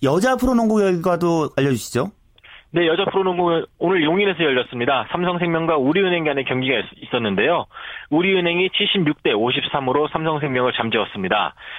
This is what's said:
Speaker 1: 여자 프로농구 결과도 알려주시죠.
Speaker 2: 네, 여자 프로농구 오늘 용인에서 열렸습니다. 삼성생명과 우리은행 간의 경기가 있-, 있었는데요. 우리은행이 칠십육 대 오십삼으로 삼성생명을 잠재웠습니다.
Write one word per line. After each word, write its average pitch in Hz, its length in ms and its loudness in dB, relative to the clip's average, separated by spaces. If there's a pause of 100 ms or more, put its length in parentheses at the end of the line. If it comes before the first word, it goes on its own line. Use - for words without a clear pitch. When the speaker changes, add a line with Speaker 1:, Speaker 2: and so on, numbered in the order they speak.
Speaker 1:
여자 190 340 2
프로농구 233 420 2
결과도 170 800 0
알려주시죠. 135 540 -2 (600)
Speaker 2:
네, 170 140 2
여자 170 200 2
프로농구 175 600 0 (140)
오늘 175 240 2
용인에서 175 400 0
열렸습니다. 123 680 0
삼성생명과 170 640 0
우리은행 170 460 2
간의 139 220 -2
경기가 131 320 0
있-, - 260 -8
있었는데요. 117 640 0 (460)
우리은행이 180 600 2
칠십육 185 520 0
대 143 100 2
오십삼으로 135 760 0
삼성생명을 143 640 -2
잠재웠습니다. 104 800 -2 (240)